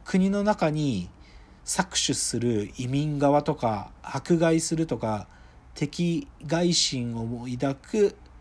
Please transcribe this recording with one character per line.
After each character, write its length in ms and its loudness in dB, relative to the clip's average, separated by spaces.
国 240 2
の 140 0
中 260 2
に 400 -2
搾 400 -2
取 100 0
す 240 -2
る 380 0
移 100 -6
民 320 0
側 240 4
と 120 0
か、 360 -2
迫 380 0
害 220 4
す 120 -4
る 120 0
と 120 -4
か、 300 -4
敵 540 -2
外 280 2
心 420 0
を 340 -6
抱 260 -2
く 400 0